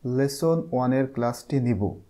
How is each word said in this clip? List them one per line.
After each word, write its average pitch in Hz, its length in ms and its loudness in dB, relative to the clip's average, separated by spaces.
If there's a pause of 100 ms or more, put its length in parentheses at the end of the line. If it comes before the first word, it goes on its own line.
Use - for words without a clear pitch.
লেসন 139 540 0 (140)
ওয়ান 127 200 2
এর 131 140 2
ক্লাসটি 120 540 -2
নিব। 117 220 2 (280)